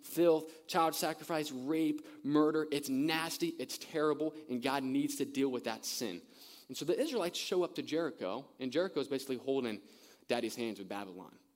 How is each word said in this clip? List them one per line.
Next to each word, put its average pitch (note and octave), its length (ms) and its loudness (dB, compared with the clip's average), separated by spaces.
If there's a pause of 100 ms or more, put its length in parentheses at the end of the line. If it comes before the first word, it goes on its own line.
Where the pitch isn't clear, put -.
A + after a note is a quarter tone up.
filth, D#3+ 640 2
child E3 260 4
sacrifice, D#3 560 -2
rape, D3+ 560 0 (160)
murder. D3+ 480 4
It's C#3+ 180 0
nasty, D#3+ 680 0
it's C3 200 -6
terrible, D3+ 580 0 (120)
and B2 140 -2
God C3+ 220 0
needs C#3 320 0
to C#3+ 80 0
deal C3+ 240 2
with B2 160 -2
that A2+ 200 -4
sin. F2+ 380 -4 (460)
And C3 80 -10
so D3+ 80 -6
the E3 120 2
Israelites A3 440 0
show F3+ 240 2
up D#3 100 -4
to D3 80 -4
Jericho, B2+ 640 -2 (140)
and B2+ 100 -4
Jericho E3+ 300 0
is C#3 80 -4
basically C3 300 -2
holding B2 420 0 (480)
daddy's A2+ 260 0
hands A2+ 240 -4
with F#2+ 100 -10
Babylon. F#2 480 -10 (200)